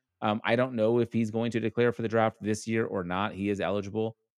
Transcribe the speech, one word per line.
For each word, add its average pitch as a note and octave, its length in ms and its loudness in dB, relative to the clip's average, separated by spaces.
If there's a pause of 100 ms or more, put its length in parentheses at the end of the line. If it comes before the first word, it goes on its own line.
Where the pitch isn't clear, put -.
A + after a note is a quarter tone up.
(220)
Um, G#2+ 200 0
I A2 140 2
don't B2+ 160 0
know A#2 280 4
if A#2 120 0
he's A2+ 180 0
going A2+ 200 -2
to A#2 100 -2
declare A#2 320 2
for - 80 -8
the A2+ 80 -2
draft A2 320 2
this G#2 260 -2
year A2+ 200 0
or G2 180 -4
not. F#2 300 -2
He G2 160 -2
is G2 100 -2
eligible, G2+ 560 -2 (220)